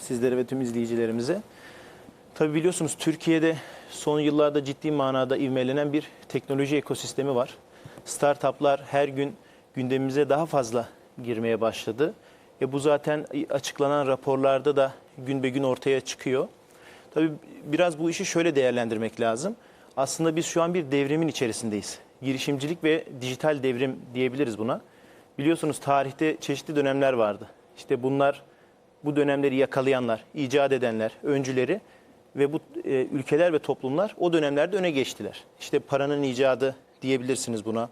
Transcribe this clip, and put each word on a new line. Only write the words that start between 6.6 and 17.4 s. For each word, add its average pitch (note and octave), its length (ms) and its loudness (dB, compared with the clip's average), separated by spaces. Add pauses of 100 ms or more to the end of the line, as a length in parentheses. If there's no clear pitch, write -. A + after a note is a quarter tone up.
ekosistemi C3+ 580 -4
var. A#2+ 220 -2 (480)
Startuplar C#3+ 840 0
her C#3 180 2
gün C#3 280 -4 (380)
gündemimize C3 540 0
daha D3 180 2
fazla A#2+ 420 0 (360)
girmeye A2+ 360 0
başladı. A#2 540 0 (460)
E, C3 120 0
bu C#3+ 60 -2
zaten D3+ 480 2 (240)
açıklanan C#3+ 560 0
raporlarda C3+ 720 2
da C3+ 160 4 (260)
gün C3 240 -4
be C3 60 2
gün C3 140 0
ortaya C3 380 2
çıkıyor. C#3 480 -2 (680)
Tabii D#3+ 160 2 (340)